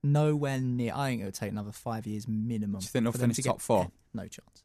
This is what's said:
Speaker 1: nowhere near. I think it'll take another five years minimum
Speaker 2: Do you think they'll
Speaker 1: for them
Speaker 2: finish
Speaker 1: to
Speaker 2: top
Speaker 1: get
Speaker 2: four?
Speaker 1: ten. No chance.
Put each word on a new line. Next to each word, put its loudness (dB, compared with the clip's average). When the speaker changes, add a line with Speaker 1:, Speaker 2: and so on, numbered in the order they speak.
Speaker 1:
nowhere 4
near. 0
I -2
think -2
it'll -6
take -4
another -6
five -6
years -6
minimum -2
Speaker 2:
Do -8
you -8
think 2
they'll 2
Speaker 1:
for -4
them 4
Speaker 2:
finish 0
Speaker 1:
to -4
Speaker 2:
top 0
Speaker 1:
get -12
Speaker 2:
four? 4
Speaker 1:
ten. -4
No -8
chance. -20